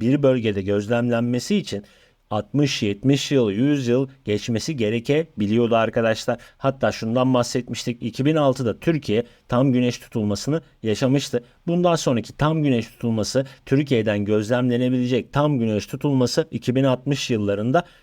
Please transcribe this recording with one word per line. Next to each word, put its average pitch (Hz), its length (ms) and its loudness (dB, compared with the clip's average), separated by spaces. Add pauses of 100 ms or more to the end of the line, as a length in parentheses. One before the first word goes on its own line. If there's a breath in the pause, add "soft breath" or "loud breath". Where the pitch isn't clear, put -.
bir 135 220 2
bölgede 113 380 2
gözlemlenmesi 120 960 -2
için 104 280 -4 (460 soft breath)
altmış, 131 540 -2
yetmiş 131 480 0
yıl, 120 200 4
yüz 131 360 0
yıl 131 200 2 (180 loud breath)
geçmesi 110 500 -4
gerekebiliyordu 117 1000 0
arkadaşlar. 113 640 0 (180 loud breath)
Hatta 135 340 0
şundan 127 420 0
bahsetmiştik. 123 720 -4
İki 123 220 -2
bin 156 100 2
altıda 131 440 0
Türkiye 143 440 0 (240 loud breath)
tam 127 260 2
güneş 123 240 0
tutulmasını 113 640 -4 (220 soft breath)
yaşamıştı. 123 600 0 (240 soft breath)
Bundan 175 280 2
sonraki 120 420 -2
tam 156 260 0
güneş 120 240 2
tutulması, 117 580 -2 (200 loud breath)
Türkiye'den 113 600 0
gözlemlenebilecek 123 1080 0
tam 147 260 2
güneş 107 280 0
tutulması 135 640 0
iki 123 240 -2
bin 135 80 2
altmış 135 460 0
yıllarında 107 540 0 (200 loud breath)